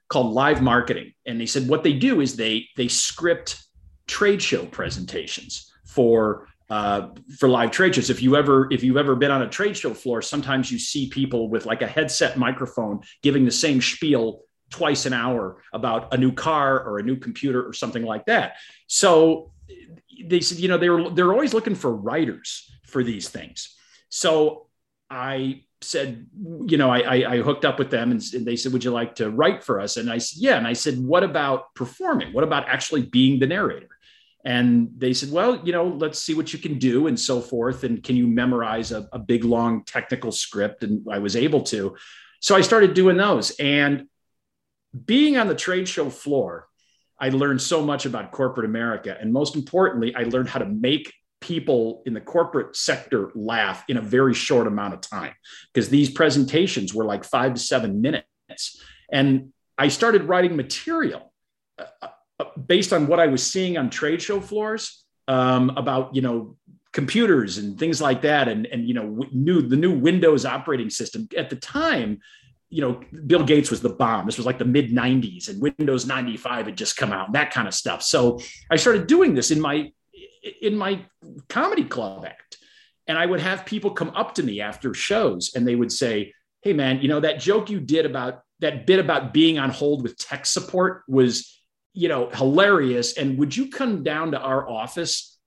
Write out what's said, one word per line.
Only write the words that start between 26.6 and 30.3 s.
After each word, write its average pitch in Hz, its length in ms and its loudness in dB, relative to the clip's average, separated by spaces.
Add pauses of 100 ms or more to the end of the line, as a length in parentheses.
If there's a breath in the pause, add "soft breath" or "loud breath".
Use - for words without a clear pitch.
you 165 120 2
know, 135 120 4
I, 123 100 4
I, 123 340 2
I 123 80 2
hooked 139 280 0
up 135 80 -2
with 135 140 -2
them 120 200 0
and, 113 100 0 (120)
and 123 140 -6
they 120 80 -2
said, 123 180 -6
"Would 123 100 -2
you 123 80 -2 (100)
like 117 140 -6
to 110 140 -2
write 151 340 2
for 107 160 -2
us?" 101 180 -6
And 117 120 -4
I 120 100 -2
said, - 220 -8